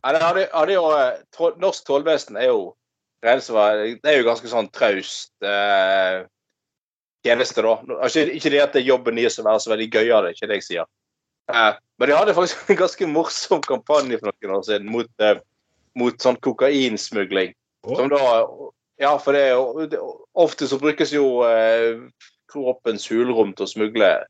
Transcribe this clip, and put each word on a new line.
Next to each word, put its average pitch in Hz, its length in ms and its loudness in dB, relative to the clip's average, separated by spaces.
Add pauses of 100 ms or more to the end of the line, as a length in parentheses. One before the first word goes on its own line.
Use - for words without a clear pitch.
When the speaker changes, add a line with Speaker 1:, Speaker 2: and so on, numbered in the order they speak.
Speaker 1:
Ja, 131 80 0
det 160 100 2
hadde, 185 300 0
hadde 160 200 2
jo, 185 120 2 (120)
eh, 127 220 0 (140)
tå-, 165 280 -2
norsk 180 240 -2
tollvesen 143 520 -2
er 120 120 0
jo, 104 260 -2 (480)
regnes 123 300 2
å 113 40 0
være, 107 440 2
det 143 80 -2
er 151 80 4
jo 127 140 2
ganske 117 180 -4
sånn 113 240 -2
traust, - 560 -2 (160)
eh, 95 760 0 (1000)
tjeneste 120 420 0
da. 113 80 4 (240)
Altså, 131 240 0
ikke, - 160 -2
ikke 156 160 -2
det 143 100 4
at 139 80 -4
det 139 80 2
er 127 80 -6
jobben 123 320 0
i 120 80 2
som 110 220 -4
er 110 100 2
så 113 140 -10
veldig 110 180 -6
gøy 110 240 2
av 104 80 4
det, 87 120 -2
ikke 107 120 -8
det 107 140 -2
jeg - 80 -18
sier. 85 180 -6 (640)
Eh, 110 220 2 (260)
men 127 80 2
de 143 80 4
hadde 202 220 2
faktisk 175 260 -2
<laughs> - 80 0
en 180 80 2
ganske 180 320 -2
morsom 160 560 -2
kampanje 135 540 0
for 104 100 -4
noen 98 240 -6
år 98 140 -4
siden 101 180 -2
mot, 117 220 -4 (100)
eh, 107 160 4 (600)
mot 120 280 -2
sånn 127 160 2
kokainsmugling. 110 1120 -2 (320)
Speaker 2:
Å? 110 80 -8
Speaker 1:
Som 131 160 -2
da, 143 160 2 (800)
ja, 143 160 2
for 139 160 2
det 139 140 4
er - 20 4
jo, 127 320 0
det, 151 160 -6 (320)
ofte 160 380 0
så 135 100 -2
brukes 151 320 0
jo, 135 320 2
eh, 113 560 2 (480)
kroppens 127 640 -4
hulrom 113 400 2
til 95 160 -8
å - 80 -12
smugle 107 380 2 (160)